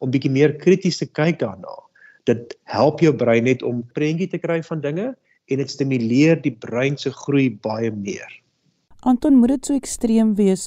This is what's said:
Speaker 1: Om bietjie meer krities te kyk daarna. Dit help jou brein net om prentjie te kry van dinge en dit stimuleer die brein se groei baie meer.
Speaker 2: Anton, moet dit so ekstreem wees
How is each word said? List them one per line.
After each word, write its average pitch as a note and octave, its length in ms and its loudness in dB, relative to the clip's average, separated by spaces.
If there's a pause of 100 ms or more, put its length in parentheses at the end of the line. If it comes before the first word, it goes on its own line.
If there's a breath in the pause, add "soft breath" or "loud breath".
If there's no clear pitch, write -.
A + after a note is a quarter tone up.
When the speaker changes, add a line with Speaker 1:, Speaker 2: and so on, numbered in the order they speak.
Speaker 1:
Om C3 100 -4
bietjie C3+ 200 0
meer C#3+ 280 2
krities F#3 400 2
te C#3 80 -6
kyk D#3 320 -2
daarna. G2 360 -8 (500 soft breath)
Dit - 400 -2
help C3+ 360 0
jou D#3 120 6
brein A#2 320 2
net B2+ 180 0
om A#2+ 220 -4 (100)
prentjie D#3+ 340 -2
te F3 100 -8
kry E3 240 -4
van D#3+ 180 -8
dinge F3 340 -6 (340)
en C3+ 100 0
dit C3+ 120 -4
stimuleer C3+ 720 2
die D3 100 -2
brein C3 460 -4
se C3+ 120 -6
groei C3+ 400 0
baie G#2+ 400 -4
meer. G2+ 520 -10 (640)
Speaker 2:
Anton, C4 320 4
moet A#3+ 100 6
dit C4+ 200 -2
so C#4+ 100 0
ekstreem A3 560 0
wees F#3+ 320 2